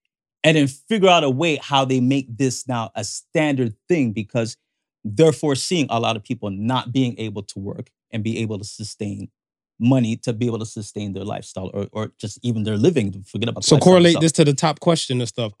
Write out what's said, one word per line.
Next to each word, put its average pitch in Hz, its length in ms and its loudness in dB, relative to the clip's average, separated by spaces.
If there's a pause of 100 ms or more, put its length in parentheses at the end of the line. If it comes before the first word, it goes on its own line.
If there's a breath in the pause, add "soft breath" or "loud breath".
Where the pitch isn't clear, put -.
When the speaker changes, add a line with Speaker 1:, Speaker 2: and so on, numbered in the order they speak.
(420)
Speaker 1:
and 160 140 4
then 147 120 4
figure 190 420 2
out 170 120 6
a 143 60 2
way 143 280 0
how 135 280 0
they 131 160 0
make 135 380 0
this 131 280 -2
now 117 280 -4
a 107 100 -6
standard 135 720 -2 (140)
thing 139 240 0
because 113 440 -4 (480)
they're 131 280 4
foreseeing 147 580 -2
a 117 100 0
lot 113 160 -2
of 107 60 -10
people 107 260 -8
not 113 440 -4
being 123 260 0
able 104 240 -8
to - 160 -14
work 101 320 -12 (200)
and 107 140 -6
be 110 140 -4
able 110 180 -4
to 98 80 -10
sustain 104 640 -10 (500)
money 120 380 2
to - 160 -6
be 113 140 -4
able 113 120 -4
to 110 80 -8
sustain 104 460 -10
their 95 120 -8
lifestyle 98 500 -10
or, 101 180 -6
or 110 260 -8
just - 240 -10
even 113 200 -2
their 107 140 -2
living. 104 480 0
Forget 110 240 -6
about - 140 -8
the - 40 -4
Speaker 2:
So 156 100 8
Speaker 1:
lifestyle 180 160 8
Speaker 2:
correlate 175 200 8
Speaker 1:
itself. 156 100 2
Speaker 2:
this 160 100 4
to 165 120 4
the 147 100 4
top - 260 -2
question 143 400 0
and 120 80 -4
stuff. 110 320 -6